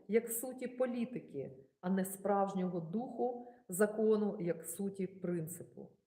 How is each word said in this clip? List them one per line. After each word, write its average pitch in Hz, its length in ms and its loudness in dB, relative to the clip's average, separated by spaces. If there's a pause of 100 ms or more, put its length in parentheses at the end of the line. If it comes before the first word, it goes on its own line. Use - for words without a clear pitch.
як 226 200 4
суті 254 400 -4
політики, 240 840 -2 (300)
а 180 100 0
не 190 140 4
справжнього 190 760 2
духу 240 720 -2 (140)
закону 208 720 4
як 170 240 0
суті 196 420 -4
принципу. - 800 -6 (180)